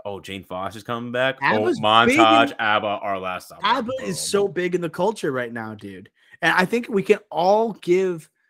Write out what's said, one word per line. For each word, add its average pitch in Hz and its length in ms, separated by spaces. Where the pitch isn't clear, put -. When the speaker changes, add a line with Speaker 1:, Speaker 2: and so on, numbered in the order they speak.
Speaker 1:
"Oh, 101 160
Jane 95 220
Foster's 95 400
coming 120 300
back. 131 280
Oh, 135 40
Speaker 2:
abba's 214 340
Speaker 1:
montage, 110 300
Speaker 2:
big 269 100
in 113 400
Speaker 1:
abba, 107 300
our 101 320
last 92 320
album." - 120
Speaker 2:
abba 240 280
is 196 140
Speaker 1:
Boom. - 140
Speaker 2:
so 202 180
big 175 260
in 175 60
the 170 100
culture 185 400
right 123 220
now, 110 240
dude. 98 340
And 165 100
I 175 120
think 233 240
we 196 160
can 202 160
all 208 440
give 180 540